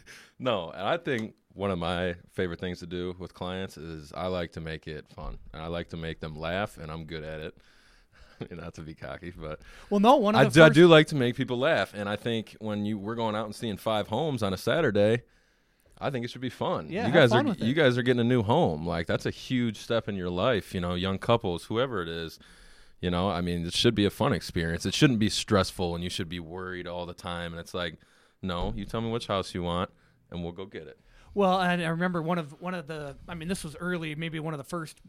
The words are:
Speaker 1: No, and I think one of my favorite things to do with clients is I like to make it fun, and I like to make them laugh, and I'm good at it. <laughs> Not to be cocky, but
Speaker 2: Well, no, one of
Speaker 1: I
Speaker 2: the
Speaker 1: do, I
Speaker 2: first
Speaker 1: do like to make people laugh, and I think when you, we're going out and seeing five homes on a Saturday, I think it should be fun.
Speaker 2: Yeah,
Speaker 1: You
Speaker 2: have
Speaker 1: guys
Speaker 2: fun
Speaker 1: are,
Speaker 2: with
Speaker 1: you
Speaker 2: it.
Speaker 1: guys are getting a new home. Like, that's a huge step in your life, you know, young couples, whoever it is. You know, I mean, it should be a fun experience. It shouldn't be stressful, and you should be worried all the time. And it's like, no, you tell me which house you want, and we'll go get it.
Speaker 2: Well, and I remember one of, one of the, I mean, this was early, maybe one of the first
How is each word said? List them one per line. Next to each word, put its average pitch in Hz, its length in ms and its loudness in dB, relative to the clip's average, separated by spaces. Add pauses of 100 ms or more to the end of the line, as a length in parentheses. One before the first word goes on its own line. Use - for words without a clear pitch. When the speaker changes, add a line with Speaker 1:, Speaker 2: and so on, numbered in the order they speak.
(380)
Speaker 1:
No, 101 340 0
and 87 100 -10
I 131 160 0
think 120 360 -4 (200)
one 98 180 -2
of 87 80 -2
my 87 360 -2 (180)
favorite 87 260 -2
things 90 200 -6
to 90 60 -12
do 87 320 -6
with 87 160 -12
clients 92 440 -8
is 78 340 -12
I 90 160 -6
like 90 240 -4
to - 80 -12
make 80 260 -10
it 76 220 -12
fun, - 300 -12 (160)
and 78 80 -12
I 80 60 -10
like 85 240 -6
to 87 40 -10
make 80 240 -8
them 78 180 -10
laugh, 87 400 -4
and 80 140 -12
I'm 80 140 -10
good 78 180 -10
at 78 160 -10
it. 80 180 -12 (400)
<laughs> - 540 -18
Not 85 220 -12
to 82 80 -16
be 78 120 -14
cocky, 69 380 -12
but 78 300 -10 (280)
Speaker 2:
Well, 202 120 2
no, 254 160 8
one 208 180 2
of 226 60 6
Speaker 1:
I - 20 8
Speaker 2:
the 143 80 6
Speaker 1:
do, 151 120 10
I 160 40 12
Speaker 2:
first 143 80 8
Speaker 1:
do 175 140 12
like 156 180 10
to 156 80 -4
make 123 220 2
people 127 200 -2
laugh, 127 360 0
and 101 160 -4
I 104 80 -2
think 113 420 -4
when 104 260 -4
you, 107 120 -2
we're 104 180 -6
going 113 220 0
out 110 80 -2
and 104 100 -10
seeing 110 220 -4
five 107 320 0
homes 131 340 -2
on 95 100 0
a 90 40 -2
Saturday, 113 640 4 (800)
I 113 100 -4
think 123 160 -4
it 120 60 -10
should 123 100 -14
be 127 80 -4
fun. 127 400 -4
Speaker 2:
Yeah, 170 100 -4
Speaker 1:
You - 60 -2
Speaker 2:
have - 80 2
Speaker 1:
guys 143 160 10
Speaker 2:
fun - 160 6
Speaker 1:
are, 269 60 2
Speaker 2:
with - 100 -4
Speaker 1:
you 110 100 2
Speaker 2:
it. 147 40 0
Speaker 1:
guys 131 220 6
are 127 40 2
getting 123 180 4
a 117 60 4
new 123 180 4
home. 101 420 2
Like, 85 220 -2
that's 104 180 -2
a 110 60 0
huge 120 460 -2
step 113 320 -2
in 101 80 -4
your 90 120 -4
life, 95 460 0
you 90 60 -2
know, 90 140 -2
young 92 220 -2
couples, 101 480 0
whoever 117 380 -2
it 82 60 -6
is. 82 280 -8 (640)
You 90 120 -2
know, 90 180 2
I 85 100 0
mean, 87 260 -2
it 87 80 -4
should 120 220 4
be 107 100 4
a 95 40 4
fun 117 240 0
experience. 82 520 -4
It 95 80 -2
shouldn't 131 260 4
be 104 100 2
stressful, 92 640 0
and 85 80 -6
you 90 60 -6
should 90 180 -6
be 87 140 -8
worried 90 460 -10
all 87 180 -8
the 87 80 -10
time. 87 400 -8
And 85 80 -10
it's - 120 -14
like, 87 220 -4 (460)
no, 92 340 -2
you 101 80 -8
tell 113 160 -6
me 113 120 -2
which 120 160 -4
house 98 280 -2
you 87 80 -4
want, 87 260 -2 (420)
and 87 120 -8
we'll 85 100 -6
go 95 120 -12
get 80 220 -14
it. - 120 -20 (360)
Speaker 2:
Well, 190 260 4
and 175 220 0
I 160 60 -2
remember 175 320 -2
one 175 160 -2
of, 151 240 -8
one 180 120 -8
of 165 140 -10
the, 147 300 -10 (100)
I 175 80 -10
mean, 160 140 -8
this 190 140 -4
was 151 120 -12
early, 165 400 -4
maybe 160 240 -6
one 156 140 -6
of 147 40 -6
the 135 60 -10
first 165 340 -8 (120)